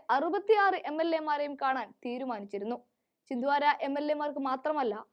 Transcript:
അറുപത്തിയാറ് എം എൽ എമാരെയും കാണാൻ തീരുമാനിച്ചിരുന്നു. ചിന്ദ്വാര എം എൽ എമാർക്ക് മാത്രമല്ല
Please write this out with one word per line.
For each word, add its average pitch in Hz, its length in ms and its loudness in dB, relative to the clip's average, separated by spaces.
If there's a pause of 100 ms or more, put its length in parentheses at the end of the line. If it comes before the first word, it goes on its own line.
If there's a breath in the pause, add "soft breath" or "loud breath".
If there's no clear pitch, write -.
(140)
അറുപത്തിയാറ് 392 640 4 (120)
എം 302 140 -4
എൽ 339 60 2 (100)
എമാരെയും 294 420 -2
കാണാൻ 262 260 0 (160)
തീരുമാനിച്ചിരുന്നു. 233 760 -6 (520)
ചിന്ദ്വാര 277 340 0 (240)
എം 277 120 -2
എൽ 294 140 -2
എമാർക്ക് 294 340 -4
മാത്രമല്ല 262 460 -2 (180)